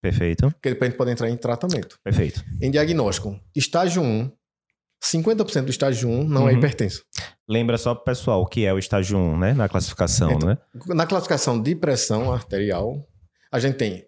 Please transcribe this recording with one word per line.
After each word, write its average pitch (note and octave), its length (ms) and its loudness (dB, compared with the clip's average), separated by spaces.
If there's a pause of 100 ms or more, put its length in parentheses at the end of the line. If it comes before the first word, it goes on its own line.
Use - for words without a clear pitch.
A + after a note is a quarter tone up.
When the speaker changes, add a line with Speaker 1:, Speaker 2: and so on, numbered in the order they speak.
Speaker 1:
Perfeito. F2+ 480 2
Speaker 2:
porque - 200 -4
depois B2+ 180 0
a - 20 0
gente A#2 80 -10
pode B2 140 0
entrar A#2 180 -2
em A#2+ 60 -4
tratamento. A#2+ 640 -4
Speaker 1:
Perfeito. - 420 -2 (160)
Speaker 2:
Em C3 80 -2
diagnóstico, C3+ 680 -2 (160)
estágio E3+ 480 -2
um, A#2 260 -2 (720)
cinquenta G#3 440 0
por - 80 -6
cento C3+ 140 0
do C#3 40 -4
estágio B2+ 380 0
um B2 160 0
não C#3 240 4
é B2 40 8
Speaker 1:
Uhum. B2 60 6
Speaker 2:
hipertenso. A#2+ 460 0 (440)
Speaker 1:
Lembra A#2 300 2
só A#2+ 160 0
pro - 100 -10
pessoal A#2+ 380 2
o F#2+ 40 0
que A2 200 0
é F#2+ 80 2
o F#2+ 40 0
estágio F#2+ 380 0
um, E2+ 220 2
né? G2 160 2
Na A#2 140 2
classificação, F2 640 0
Speaker 2:
Então, D2+ 160 2
Speaker 1:
né? A#2 100 2 (300)
Speaker 2:
na E3 180 2
classificação D3 560 0
de D3+ 140 0
pressão B2 560 0
arterial, G#2 760 -4 (460)
a B2+ 60 0
gente C3 160 2
tem G2+ 340 -4